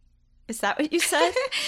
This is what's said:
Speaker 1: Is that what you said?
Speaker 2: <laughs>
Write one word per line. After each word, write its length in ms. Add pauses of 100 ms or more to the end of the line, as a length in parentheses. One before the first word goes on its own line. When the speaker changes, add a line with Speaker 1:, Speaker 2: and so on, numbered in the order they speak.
(480)
Speaker 1:
Is 100
that 180
what 160
you 60
said? 380
Speaker 2:
<laughs> 60 (260)